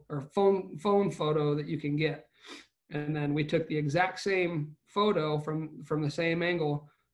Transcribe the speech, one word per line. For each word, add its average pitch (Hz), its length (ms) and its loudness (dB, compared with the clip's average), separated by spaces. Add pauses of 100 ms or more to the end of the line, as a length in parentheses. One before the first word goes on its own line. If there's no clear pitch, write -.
or 147 240 -6
phone, 196 460 2
phone 202 320 4
photo 151 440 2
that 147 120 -4
you 165 120 -4
can 147 180 -2
get. 151 320 -2 (600)
And 151 240 -4
then 147 200 0
we 151 100 2
took 160 220 0
the 156 100 -2
exact 151 440 0
same 175 560 -2 (100)
photo 165 520 2
from, 156 460 -6
from 151 160 -2
the 147 100 0
same 165 320 0
angle, 160 460 0 (260)